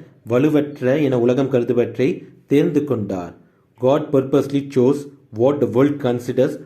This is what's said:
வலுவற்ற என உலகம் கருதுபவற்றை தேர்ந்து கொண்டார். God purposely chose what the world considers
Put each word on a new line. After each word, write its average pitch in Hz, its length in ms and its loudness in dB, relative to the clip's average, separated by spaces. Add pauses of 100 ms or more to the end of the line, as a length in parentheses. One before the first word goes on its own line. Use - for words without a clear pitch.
(280)
வலுவற்ற 135 720 0
என 127 200 0
உலகம் 127 320 2
கருதுபவற்றை 120 560 0 (380)
தேர்ந்து 147 380 2
கொண்டார். 98 500 -6 (460)
God 139 260 2
purposely 139 640 0
chose 135 340 2 (320)
what 135 240 0
the 117 140 0
world 143 260 2
considers 123 560 -2 (120)